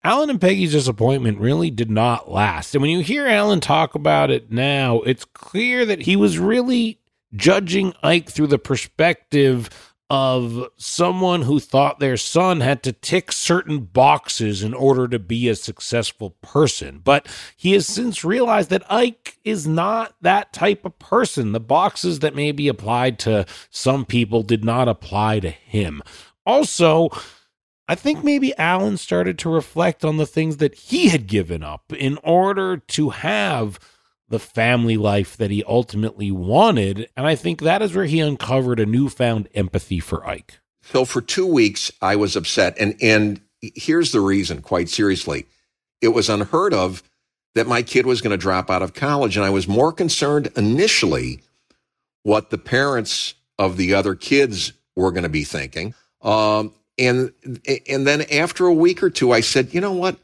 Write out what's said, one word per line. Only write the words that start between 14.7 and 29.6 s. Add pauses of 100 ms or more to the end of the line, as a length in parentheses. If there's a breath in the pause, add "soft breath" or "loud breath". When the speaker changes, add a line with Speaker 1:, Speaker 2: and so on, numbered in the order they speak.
Speaker 1:
order
to
be
a
successful
person.
But (320 loud breath)
he
has
since
realized
that
Ike
is
not
that
type
of
person.
The
boxes
that
may
be
applied
to (240 loud breath)
some
people
did
not
apply
to
him. (420 loud breath)
Also, (800 loud breath)
I
think
maybe
Alan
started
to
reflect